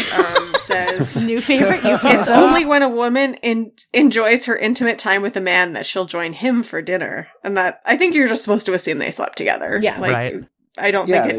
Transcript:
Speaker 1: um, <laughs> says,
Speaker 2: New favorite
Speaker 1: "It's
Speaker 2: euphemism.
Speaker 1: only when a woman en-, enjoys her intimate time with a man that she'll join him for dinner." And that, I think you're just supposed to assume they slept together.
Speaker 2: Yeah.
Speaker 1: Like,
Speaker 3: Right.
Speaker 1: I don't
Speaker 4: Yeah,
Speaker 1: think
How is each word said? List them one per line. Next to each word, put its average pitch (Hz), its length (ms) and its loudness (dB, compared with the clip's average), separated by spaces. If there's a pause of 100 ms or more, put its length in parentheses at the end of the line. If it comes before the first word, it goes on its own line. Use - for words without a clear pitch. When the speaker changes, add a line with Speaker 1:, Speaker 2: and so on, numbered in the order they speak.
(140)
Speaker 1:
um, 175 400 0
<laughs> - 60 -2
says, 185 640 -2
Speaker 2:
New 226 160 0
favorite 294 440 2
Speaker 1:
"It's - 0 - (200)
Speaker 2:
euphemism. 233 300 4
Speaker 1:
only 339 320 6
when 285 160 4
a 269 80 2
woman 240 460 0
en-, 226 360 -4 (220)
enjoys 233 520 4
her 240 100 0
intimate 233 420 0
time 196 240 0
with 214 140 -4
a 196 40 -2
man 180 320 0
that 113 140 -8
she'll 190 180 -4
join 170 300 -6
him 240 280 0
for 165 200 -8
dinner." 165 460 -4 (140)
And 202 140 -4
that, 180 300 -2
I 233 100 2
think 349 180 2
you're 277 140 4
just 220 140 0
supposed 208 240 0
to 190 80 0
assume 156 240 -2
they - 120 -4
slept - 280 -4
together. - 440 -2
Speaker 2:
Yeah. - 160 -2
Speaker 1:
Like, 185 140 -2
Speaker 3:
Right. 123 220 -4 (440)
Speaker 1:
I 151 120 0
don't 190 180 0
Speaker 4:
Yeah, 165 180 2
Speaker 1:
think - 120 -2